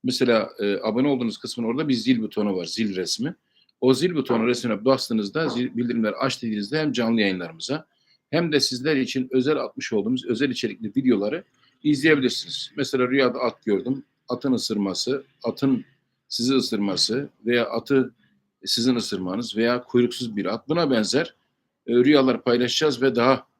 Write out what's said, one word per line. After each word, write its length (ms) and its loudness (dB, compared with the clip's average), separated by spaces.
mesela, 460 2
e, 220 0
abone 260 0
olduğunuz 300 -2
kısmın 260 -8
orada 240 -2
bir 60 2
zil 280 2
butonu 340 -2
var, 80 -4
zil 320 -4
resmi. 380 -4
O 140 6
zil 200 0
butonu 320 0
resmine 380 -2
bastığınızda, 640 0
zil, 280 -4
bildirimleri 400 -2
aç 260 -2
dediğinizde 360 -4
hem 140 0
canlı 280 2
yayınlarımıza 680 -4
hem 220 0
de 80 4
sizler 360 0
için 340 -2
özel 260 2
atmış 360 -6
olduğumuz 340 -2
özel 240 0
içerikli 460 -6
videoları 480 2
izleyebilirsiniz. 920 0
Mesela 320 0
rüyada 320 2
at 240 -4
gördüm, 400 -2
atın 240 -2
ısırması, 720 -2
atın 400 0
sizi 260 -2
ısırması 760 -2
veya 220 2
atı 460 0
sizin 320 0
ısırmanız 600 -6
veya 260 0
kuyruksuz 540 0
bir 100 -4
at. 220 -6
Buna 220 0
benzer, 440 0
e, 60 -2
rüyalar 500 6
paylaşacağız 600 2
ve 120 2
daha 320 4